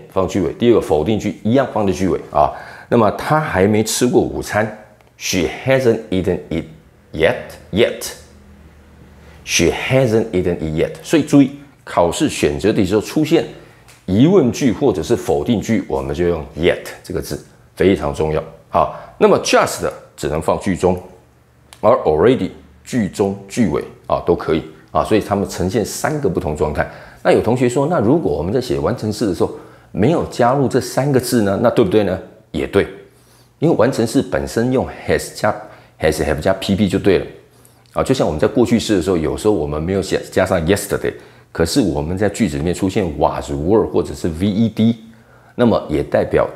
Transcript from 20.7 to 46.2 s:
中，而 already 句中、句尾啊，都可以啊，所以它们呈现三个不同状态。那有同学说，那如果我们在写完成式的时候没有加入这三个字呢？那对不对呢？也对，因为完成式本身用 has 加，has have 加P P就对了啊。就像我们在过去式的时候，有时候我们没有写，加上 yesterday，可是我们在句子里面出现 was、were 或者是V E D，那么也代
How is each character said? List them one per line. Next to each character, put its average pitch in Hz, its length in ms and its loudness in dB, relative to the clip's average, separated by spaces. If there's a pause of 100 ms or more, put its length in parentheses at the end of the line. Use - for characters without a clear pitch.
中， 90 200 2 (840)
而 113 120 4 (120)
already 90 460 2 (340)
句 113 240 -2
中、 98 280 -2 (120)
句 113 200 0
尾 65 140 -2 (240)
啊， 69 180 0
都 87 100 4
可 - 200 -2
以 78 80 -2 (300)
啊， 80 100 0
所 107 140 0
以 98 40 4
它 104 140 -4
们 98 140 -2
呈 90 200 -4
现 104 160 0
三 - 360 -6
个 101 80 0
不 82 100 -2
同 76 180 -4
状 76 160 -2
态。 - 160 -4 (340)
那 180 100 2
有 110 80 4
同 110 160 0
学 123 120 2
说， 139 200 0
那 170 100 0
如 120 180 4
果 - 140 0
我 76 120 -2
们 90 100 -4
在 127 80 0
写 69 180 -4
完 90 180 -2
成 107 160 -4
式 107 140 -2
的 90 80 0
时 78 80 0
候 - 80 0 (400)
没 120 220 2
有 123 140 0
加 123 280 2
入 139 140 2
这 123 120 2
三 143 300 -2
个 131 80 4
字 120 240 0
呢？ 98 180 0
那 117 100 4
对 123 140 4
不 90 60 -2
对 107 140 4
呢？ 92 120 -2 (360)
也 67 140 -4
对， 98 200 0 (720)
因 151 100 2
为 156 80 4
完 120 140 4
成 120 160 0
式 131 160 2
本 71 240 -2
身 117 260 0
用 110 140 0 (200)
has - 280 -2
加， 104 180 0 (460)
has 78 260 0
have 73 140 0
加 95 160 0
P 95 220 -2
P 98 120 2
就 98 80 0
对 92 220 4
了 60 80 -4 (680)
啊。 80 100 0
就 135 100 2
像 135 100 0
我 92 60 0
们 78 80 -2
在 110 80 2
过 120 180 4
去 113 140 2
式 107 160 0
的 90 80 2
时 92 80 -2
候， 92 60 2
有 73 200 -2
时 - 120 0
候 104 60 2
我 78 120 -2
们 76 160 -4
没 90 100 -2
有 98 80 0
写， 80 200 -2 (100)
加 95 160 2
上 90 180 0
yesterday， 80 480 0 (380)
可 82 160 0
是 143 140 0
我 73 200 0
们 80 160 -4
在 101 120 0
句 104 200 -2
子 71 80 -4
里 71 60 -4
面 87 100 0
出 95 160 -2
现 98 160 0 (140)
was、 76 320 -2
were 85 400 2
或 92 100 0
者 78 140 -4
是 92 140 -4 (100)
V 95 80 0
E 107 220 2
D， 113 300 2 (580)
那 120 100 4
么 98 220 2
也 73 160 -2
代 110 200 0